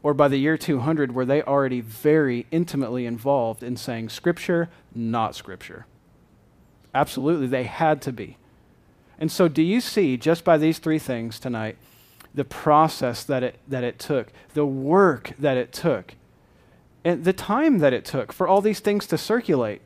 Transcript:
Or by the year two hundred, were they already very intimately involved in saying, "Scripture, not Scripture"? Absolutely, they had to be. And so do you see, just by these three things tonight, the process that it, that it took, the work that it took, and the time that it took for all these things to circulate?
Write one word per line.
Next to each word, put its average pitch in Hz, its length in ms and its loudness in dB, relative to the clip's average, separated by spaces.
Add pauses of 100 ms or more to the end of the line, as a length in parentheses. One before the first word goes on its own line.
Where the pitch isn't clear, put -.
Or 147 100 2
by 143 140 4
the 139 120 2
year 151 180 2
two 143 220 -2
hundred, 139 360 -2
were 127 100 0
they 143 160 2
already 135 380 0
very 123 720 0
intimately 131 540 -2
involved 117 580 -2
in 123 140 -6
saying, 113 320 -8
"Scripture, 170 580 -2 (260)
not 113 420 -2
Scripture"? - 500 -18 (1080)
Absolutely, 139 540 0
they 127 180 0
had 156 380 0
to 127 100 -6
be. 110 240 -12 (840)
And 160 100 -2
so 175 200 2
do 147 120 0
you 202 200 2
see, 151 340 0
just 165 300 0
by 165 120 6
these 156 220 0
three 160 180 -2
things 117 420 -6
tonight, 110 360 -6 (580)
the 139 120 -4
process 151 800 2
that 127 180 -2
it, 120 240 -6
that 131 160 -4
it 120 160 -6
took, 127 320 -4 (220)
the 147 120 2
work 143 720 2
that 135 200 0
it - 160 -4
took, - 420 -2 (880)
and 165 220 0
the 185 80 2
time 254 460 2
that 143 120 4
it 117 140 -4
took - 260 -6
for 185 160 -2
all 196 140 4
these 208 180 0
things 208 280 0
to 156 100 -2
circulate? 127 680 -2